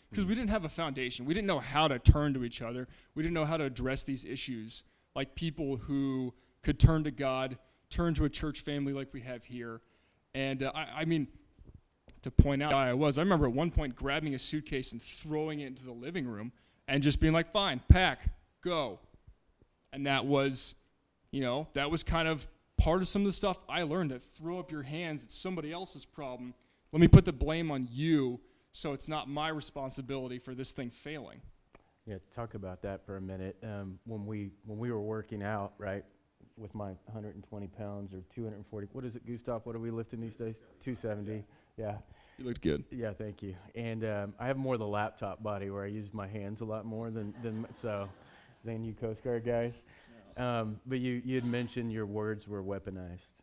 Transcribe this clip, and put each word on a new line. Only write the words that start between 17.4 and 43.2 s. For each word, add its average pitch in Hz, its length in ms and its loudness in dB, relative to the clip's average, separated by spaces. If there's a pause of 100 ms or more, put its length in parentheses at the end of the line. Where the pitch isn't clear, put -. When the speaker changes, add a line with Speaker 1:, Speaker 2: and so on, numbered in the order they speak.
Speaker 1:
"Fine, 190 360 0
pack, 180 460 8 (280)
go." 147 380 -2 (920)
And 139 140 -4
that 135 200 2
was, 139 500 2 (560)
you 139 100 -2
know, 135 320 -2
that 143 160 0
was 165 140 2
kind 165 240 2
of 156 200 0 (300)
part 180 240 6
of 180 60 0
some 202 160 2
of 202 40 4
the 190 60 0
stuff 196 260 -2 (100)
I 165 140 -2
learned, 160 280 0
that 127 100 -8
throw 170 380 -8
up 165 120 -10
your 151 120 -6
hands, 151 400 -6
it's 110 120 -8
somebody 165 360 -4
else's 175 340 -10
problem. 127 480 -10 (380)
Let 156 80 4
me 170 80 12
put - 180 12
the 165 80 0
blame 156 380 -2
on 131 200 -2
you 135 480 2 (320)
so 147 220 -6
it's 135 140 -6
not 151 200 -6
my 147 220 -4
responsibility 135 920 -6
for 131 160 -12
this 127 180 -6
thing 127 160 -8
failing. 120 520 -12 (640)
Speaker 2:
Yeah, 101 120 -8 (180)
talk 117 180 -8
about 95 280 -10
that 98 240 -6
for 98 120 -10
a 95 40 -8
minute. 95 420 -8
Um, 101 420 -8
when 110 200 -8
we, 104 260 -6 (140)
when 107 120 -8
we 120 140 -4
were 110 100 -2
working 107 400 -6
out, 101 360 -4
right, 101 260 -6 (540)
with 110 180 -12
my 101 180 -6 (180)
hundred 107 240 -10
and 104 100 -14
twenty 101 220 -10
pounds 101 460 -10
or 92 160 -10
two 117 140 -10
hundred 107 140 -8
and 104 100 -16
forty, 101 240 -10
what 131 140 -10
is 117 100 -10
it, 117 100 -16
Gustav? 117 400 -6
What 117 100 -8
are 117 40 -6
we 117 100 -6
lifting 113 300 -6
these 113 160 -8
days? 113 260 -8 (200)
Two 127 140 -6
seventy. 107 480 -6 (340)
Yeah. 104 200 -6 (400)
Speaker 1:
You 131 80 -10
looked 120 160 -6
good. - 300 2
Speaker 2:
Yeah, 117 220 -6
thank 104 280 -10